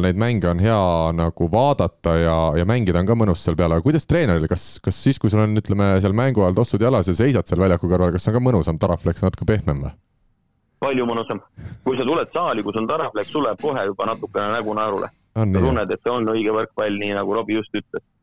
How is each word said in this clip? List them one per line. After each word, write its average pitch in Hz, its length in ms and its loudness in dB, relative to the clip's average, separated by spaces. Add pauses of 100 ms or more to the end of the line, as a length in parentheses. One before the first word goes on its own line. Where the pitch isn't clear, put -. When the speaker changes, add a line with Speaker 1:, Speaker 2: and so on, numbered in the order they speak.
Speaker 1:
neid 90 160 2
mänge 110 320 0
on 87 80 0
hea 90 560 2
nagu 82 340 0
vaadata 95 680 0
ja, 82 180 2 (220)
ja 85 80 2
mängida 101 320 2
on 90 80 2
ka 110 80 2
mõnus 107 300 0
seal 85 120 0
peal, 85 140 2
aga 82 160 2
kuidas 151 200 0
treeneril, 98 440 2
kas, - 320 -6
kas - 160 -4
siis, 135 200 0
kui 110 120 2
sul 107 140 4
on, 107 120 0
ütleme, 101 360 2 (100)
seal 98 100 2
mängu 117 300 2
ajal 92 160 2
tossud 110 240 0
jalas 117 240 2
ja 90 80 0
seisad 117 320 2
seal 87 160 0
väljaku 92 260 2
kõrval, 90 240 4
kas 87 160 -2
on 107 60 0
ka 123 80 0
mõnusam, 92 400 2
Taraflex 87 400 0
natuke 90 240 -2
pehmem 78 400 -2
või? 73 60 -8 (880)
Speaker 2:
Palju 127 240 0
mõnusam. 113 320 -4 (480)
Kui 131 100 0
sa 127 80 -2
tuled 135 300 -2
saali, 139 320 -2
kus 104 100 -6
on 110 140 -2
Taraflex, 139 400 -4
sul 147 160 -2
läheb 104 160 -4
kohe 131 240 -2
juba 104 240 -4
natukene 104 480 -4
nägu 107 160 -4
naerule. 107 340 -2 (280)
Speaker 1:
On 110 100 0
Speaker 2:
Sa - 0 -
Speaker 1:
nii, 95 80 0
jah? 92 140 2
Speaker 2:
tunned, 101 260 0
et - 80 -10
see 120 100 -2
on 117 220 -2
õige 110 240 0
võrkpall, 107 400 -4
nii 104 160 -4
nagu 98 240 -2
Robbie 107 240 -2
just - 160 -8
ütles. - 240 -10 (200)